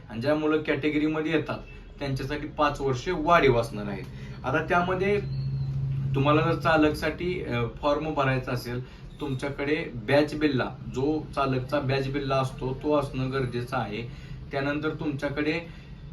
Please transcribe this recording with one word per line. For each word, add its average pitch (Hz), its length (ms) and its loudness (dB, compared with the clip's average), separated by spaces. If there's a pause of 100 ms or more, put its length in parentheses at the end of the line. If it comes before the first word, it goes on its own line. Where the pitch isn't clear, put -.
(100)
आणि 110 100 -6
ज्या 147 140 2
मुलं 156 280 2
कॅटेगरीमध्ये 151 720 0
येतात 123 260 0 (400)
त्यांच्यासाठी 143 480 -4
पाच 147 340 0
वर्ष 135 280 0
वाढीव 156 520 6
असणार - 280 -6
आहे. 196 140 -6 (420)
आता 151 240 0
त्यामध्ये 185 520 2 (920)
तुम्हाला 147 260 6
जर 165 140 4
चालकसाठी, 156 920 2
अ, 120 200 0 (180)
फॉर्म 151 320 2
भरायचा 131 380 2
असेल, 123 460 -6 (220)
तुमच्याकडे 143 760 -2
बॅच 143 400 4
बिल्ला, 131 360 2 (240)
जो 147 280 0 (120)
चालकचा 131 460 0
बॅच - 320 0
बिल्ला 135 240 0
असतो 131 460 -2
तो 151 140 2
असणं 131 360 0
गरजेचं 120 440 -2
आहे. 107 260 -4 (500)
त्यानंतर 147 360 -2
तुमच्याकडे 147 720 -2 (520)